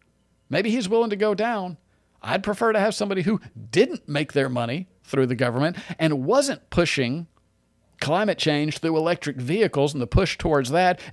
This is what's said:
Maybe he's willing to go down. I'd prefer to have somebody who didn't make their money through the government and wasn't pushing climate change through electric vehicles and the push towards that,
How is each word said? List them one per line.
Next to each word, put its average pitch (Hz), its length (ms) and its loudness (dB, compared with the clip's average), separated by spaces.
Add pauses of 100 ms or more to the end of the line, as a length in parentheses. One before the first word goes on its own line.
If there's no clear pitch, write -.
(500)
Maybe 196 200 0
he's 220 180 0
willing 226 220 2
to 208 60 -2
go 208 180 0
down. 202 440 -4 (440)
I'd 156 200 -2
prefer 220 300 0
to 214 80 2
have 208 140 2
somebody 196 280 -2
who 196 180 0 (300)
didn't 254 380 2
make 147 240 -2
their 135 160 2
money 123 400 -4 (160)
through 135 220 2
the 123 80 -2
government 127 420 0 (220)
and 151 260 0
wasn't 262 460 0
pushing 151 560 0 (720)
climate 180 380 0
change 151 400 0
through 160 180 0
electric 160 400 -2
vehicles 143 560 0
and 143 80 -4
the 120 60 -2
push - 320 2
towards 139 320 0
that, 180 300 2 (120)